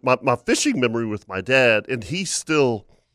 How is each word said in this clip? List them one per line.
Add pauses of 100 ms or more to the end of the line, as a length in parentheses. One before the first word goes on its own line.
my,
my
fishing
memory
with
my
dad,
and
he
still, (280)